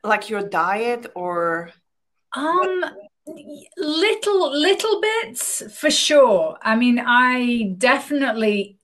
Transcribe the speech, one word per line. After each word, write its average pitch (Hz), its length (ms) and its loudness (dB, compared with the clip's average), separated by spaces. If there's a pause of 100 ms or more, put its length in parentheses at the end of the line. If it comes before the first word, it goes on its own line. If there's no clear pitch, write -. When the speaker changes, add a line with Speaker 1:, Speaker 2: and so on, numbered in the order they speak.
Speaker 1:
like 208 260 0
your 208 140 -4
diet 220 720 -2
or 170 560 -2 (600)
Speaker 2:
Um, 339 520 0 (920)
little, 370 760 0
little 381 500 0
bits - 640 -4 (160)
for 294 120 0
sure. 226 720 4
I 220 140 0
mean, 240 240 4
I 247 800 2
definitely 226 1080 0